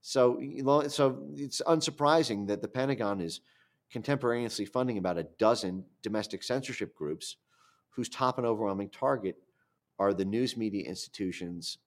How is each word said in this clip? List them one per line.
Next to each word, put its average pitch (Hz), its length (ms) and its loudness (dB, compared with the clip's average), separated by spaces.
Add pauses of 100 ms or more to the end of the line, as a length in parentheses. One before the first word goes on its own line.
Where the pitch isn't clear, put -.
So, 123 380 4
you 139 240 -8
know, 143 240 4
so 139 480 2
it's 143 320 -6
unsurprising 151 800 4
that 101 160 -2
the 101 60 -6
Pentagon 117 520 0
is 82 200 -6 (500)
contemporaneously 120 760 -2
funding 127 320 0
about 90 200 0
a 82 80 -4 (120)
dozen 95 460 2 (180)
domestic 104 420 -4
censorship 123 500 -4
groups - 420 -8 (540)
whose 120 180 -6
top 127 300 0
and 123 80 0
overwhelming 101 420 0
target 123 480 -2 (640)
are 98 160 4
the 95 100 0
news 117 320 0
media 101 280 -2
institutions 87 1040 -8